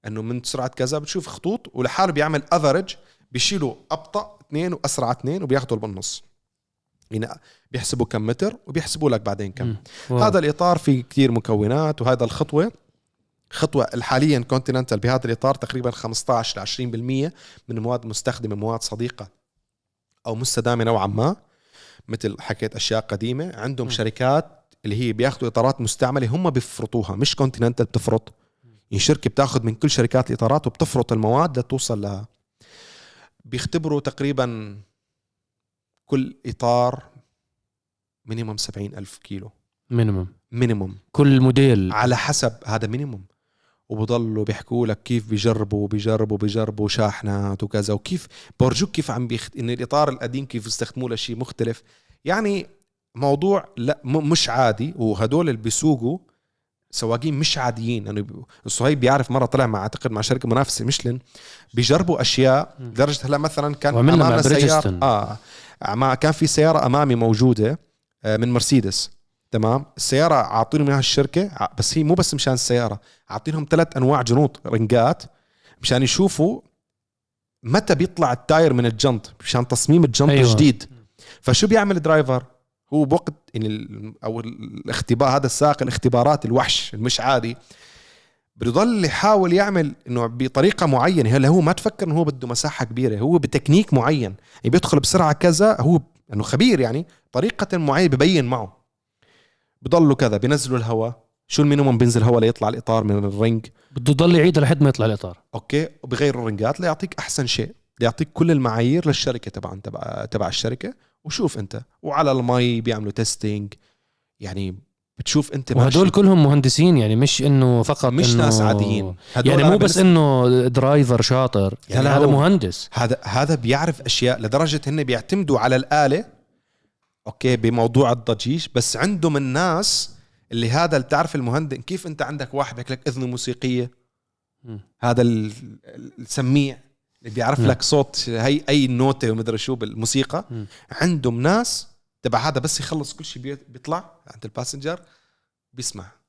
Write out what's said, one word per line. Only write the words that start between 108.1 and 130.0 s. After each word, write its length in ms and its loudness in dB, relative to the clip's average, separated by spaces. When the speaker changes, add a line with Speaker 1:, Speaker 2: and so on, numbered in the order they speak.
Speaker 1:
كل 180 2
المعايير 560 2
للشركة 440 -2
تبع، 240 -12
تبع، 500 -10
تبع 240 -4
الشركة. 460 -6
وشوف 340 -4
أنت، 220 -10
وعلى 300 2
المي 480 2
بيعملوا 320 -4
تيستينج. 600 -6
يعني 340 -8
بتشوف 340 -2
أنت 200 -6
Speaker 2:
وهدول 300 4
Speaker 1:
ماشي. 120 4
Speaker 2:
كلهم 300 6
مهندسين، 520 4
يعني 200 4
مش 260 2
إنه 400 4
فقط 300 0
Speaker 1:
مش 220 4
Speaker 2:
إنه 100 4
Speaker 1:
ناس 160 4
عاديين. 560 0
هدول 160 2
Speaker 2:
يعني 120 4
Speaker 1:
أنا 80 6
Speaker 2:
مو 80 6
بس 200 4
Speaker 1:
بالنسبة 20 2
Speaker 2:
إنه 680 6
درايفر 540 4
شاطر، 480 2
Speaker 1:
لا، 240 -10
Speaker 2:
يعني 100 4
Speaker 1:
لا، 120 4
Speaker 2:
هذا 80 6
Speaker 1:
هو 60 6
Speaker 2:
مهندس. 640 2
Speaker 1:
هذا، 300 0
هذا 320 0
بيعرف 480 0
أشياء 380 0
لدرجة 480 0
إنه 140 -2
بيعتمدوا 560 0
على 180 2
الآلة. 480 2
أوكي، 300 -2
بموضوع 560 2
الضجيج، 640 -4
بس 220 -2
عندهم 400 -2
الناس 720 -2